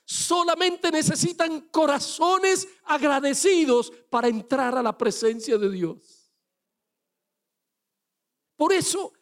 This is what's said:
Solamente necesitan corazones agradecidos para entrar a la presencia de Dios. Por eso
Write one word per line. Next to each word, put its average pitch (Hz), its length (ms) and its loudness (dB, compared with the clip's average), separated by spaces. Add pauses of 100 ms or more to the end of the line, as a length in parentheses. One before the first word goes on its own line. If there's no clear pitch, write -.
Solamente 349 840 0
necesitan 320 800 -2
corazones 359 1000 0 (140)
agradecidos 285 1080 2 (180)
para 240 160 0
entrar 247 500 -2
a 254 60 0
la 220 160 -2
presencia 226 580 -2
de 202 140 0
Dios. - 640 -10 (2250)
Por 320 160 2
eso 370 500 -2